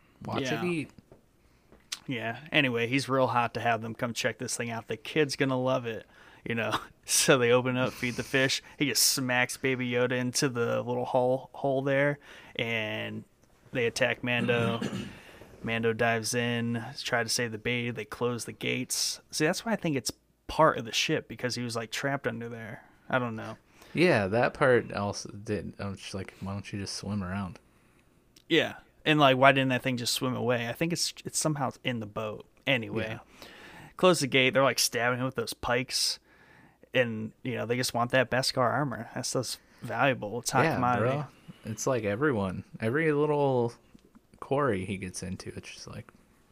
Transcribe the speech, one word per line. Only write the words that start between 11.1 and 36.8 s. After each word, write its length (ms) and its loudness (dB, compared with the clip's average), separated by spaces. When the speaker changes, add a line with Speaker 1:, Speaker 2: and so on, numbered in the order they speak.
Speaker 2:
hole 300 -2
there, 360 2
and 680 -4
they 140 2
attack 360 0
Mando. 560 2
<clears throat> 420 -20
Mando 280 0
dives 420 0
in, 480 -2
try 180 0
to 60 -2
save 240 -2
the 60 -8
baby. 340 -2
They 140 -8
close 400 -4
the 80 -10
gates. 640 -4
See, 140 0
that's 200 0
why 80 -2
I 20 0
think 220 0
it's 160 -4
part 300 4
of 80 -6
the 80 -10
ship, 340 0
because 280 -4
he 60 -4
was, 140 -4
like, 160 -6
trapped 340 -2
under 220 -4
there. 380 -12
I 100 2
don't 160 -2
know. 220 -10
Speaker 1:
Yeah, 340 4
that 260 2
part 400 4
also 380 -4
did. 500 -6
I 80 -6
was 100 -10
just 140 -14
like, 260 -8
"Why 140 -8
don't 180 -10
you 80 -6
just 160 -8
swim 260 -4
around?" 380 -6
Speaker 2:
Yeah. 280 2
And, 160 4
like, 160 8
why 160 8
didn't 200 4
that 120 0
thing 140 0
just 160 -2
swim 240 -2
away? 320 0
I 20 -4
think 220 0
it's, 200 -2
it's 120 -6
somehow 340 0
in 160 -2
the 60 -6
boat. 400 -8
Anyway, 440 -2
Speaker 1:
Yeah. 100 -10
Speaker 2:
close 240 6
the 60 0
gate. 260 6
They're, 100 6
like, 160 4
stabbing 400 2
him 60 -2
with 100 -4
those 180 -4
pikes. 640 -2